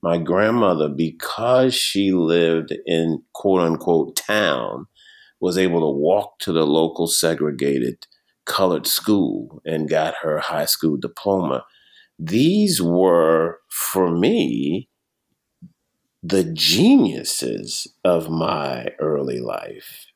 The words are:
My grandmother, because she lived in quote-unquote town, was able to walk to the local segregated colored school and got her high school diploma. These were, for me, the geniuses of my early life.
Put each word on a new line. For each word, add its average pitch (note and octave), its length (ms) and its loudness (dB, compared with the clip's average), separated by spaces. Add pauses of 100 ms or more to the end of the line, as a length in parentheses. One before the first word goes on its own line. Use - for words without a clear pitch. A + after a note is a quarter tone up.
My E2+ 160 0
grandmother, F2+ 720 2
because A#2 840 0
she G2 380 0
lived E2 600 2 (120)
in E2 380 0 (100)
quote-unquote E2+ 840 2
town, D2+ 720 -2 (520)
was F2+ 180 0
able F2+ 220 2
to D2 180 0
walk F2+ 420 0
to G2 120 -6
the D#2+ 160 2
local D#2+ 400 2
segregated C#2 960 -2 (400)
colored F2+ 400 -2
school D2+ 760 -2
and D#2 260 -4
got D#2 340 0
her D2+ 160 -2
high D2+ 260 -4
school D#2 320 0
diploma. F2+ 680 -2 (560)
These E3 600 2
were, E2+ 800 2 (100)
for F2 460 -2
me, F2 720 0 (1300)
the F3 220 0
geniuses G#2+ 1400 0 (180)
of E2+ 240 2
my D#2 600 -4 (100)
early C#2+ 400 -2
life. - 680 -12 (100)